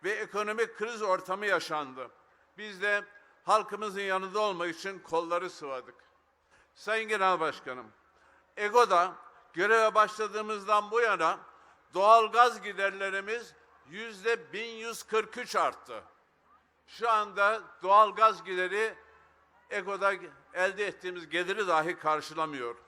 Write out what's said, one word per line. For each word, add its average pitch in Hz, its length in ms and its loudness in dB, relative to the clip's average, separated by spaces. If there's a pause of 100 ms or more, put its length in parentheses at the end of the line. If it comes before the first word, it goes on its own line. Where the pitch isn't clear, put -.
ve 185 60 -2
ekonomik 214 640 -4
kriz 220 260 -6
ortamı 190 440 -2
yaşandı. 147 640 -2 (480)
Biz 202 240 -12
de 202 220 0 (400)
halkımızın 202 560 0
yanında 190 400 -2
olmak 180 280 -2
için 185 300 -10
kolları 170 520 -4
sıvadık. 127 440 -12 (800)
Sayın 220 340 -4
Genel 190 320 2
Başkanım, 131 460 -6 (720)
egoda 202 580 4 (380)
göreve 220 420 4
başladığımızdan 208 960 0
bu 226 100 2
yana 190 380 2 (560)
doğal 214 380 6
gaz 233 300 4
giderlerimiz 196 920 -4 (340)
yüzde 208 640 -6
bin 220 160 -8
yüz 226 340 -10
kırk 220 360 -4
üç 220 180 -6
arttı. 123 480 -2 (840)
Şu 233 240 -4
anda 208 520 2 (200)
doğal 202 320 6
gaz 202 300 4
gideri 185 500 -2 (760)
egoda 196 420 0 (420)
elde 190 320 0
ettiğimiz 180 420 -10
geliri 180 400 -2
dahi 165 300 2
karşılamıyor. 151 760 -4 (120)